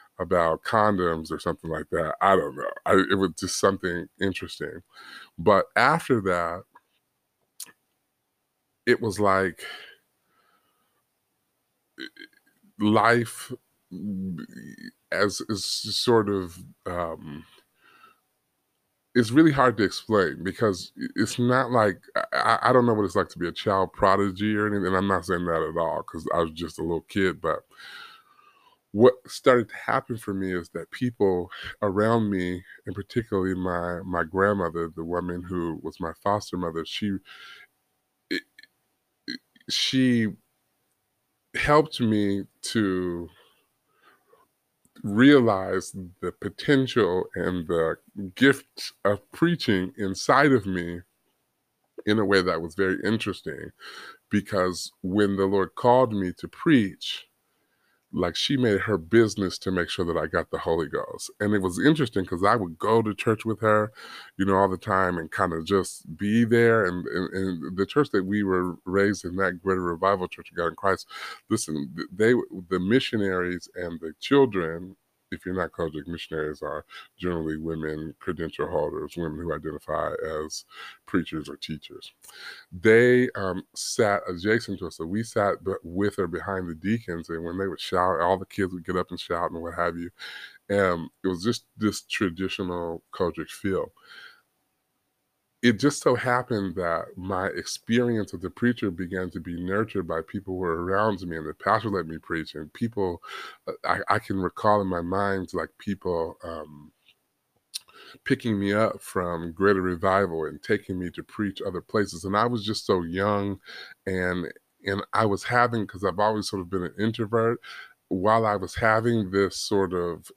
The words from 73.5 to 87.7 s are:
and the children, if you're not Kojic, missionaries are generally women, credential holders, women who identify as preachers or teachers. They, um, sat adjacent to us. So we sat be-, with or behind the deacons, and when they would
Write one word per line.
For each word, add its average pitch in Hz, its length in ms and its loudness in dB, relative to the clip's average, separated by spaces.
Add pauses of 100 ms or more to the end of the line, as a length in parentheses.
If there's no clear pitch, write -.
and 85 240 -8
the 80 200 -10
children, 95 760 2 (360)
if - 160 -10
you're 90 80 -4
not 87 160 -2
Kojic, 78 360 -6
missionaries 78 540 -6
are 73 240 -8 (320)
generally 80 400 -4
women, 78 640 -6
credential 78 480 -6
holders, 76 500 -4
women 80 220 -4
who 82 140 -4
identify 78 600 -4 (320)
as - 200 -10 (420)
preachers 80 420 -4
or 71 80 -12
teachers. - 560 -12 (580)
They, 120 640 6
um, 95 280 -4 (120)
sat 101 520 0
adjacent 95 520 -2
to 90 80 -8
us. 80 100 -14
So 82 80 -8
we 101 180 -4
sat 101 400 0
be-, 92 100 -2 (100)
with 95 360 -2
or 92 80 0
behind 90 420 -6
the 82 60 -8
deacons, 90 540 -4
and 82 140 -6
when 85 140 -6
they 98 100 -2
would 82 120 -8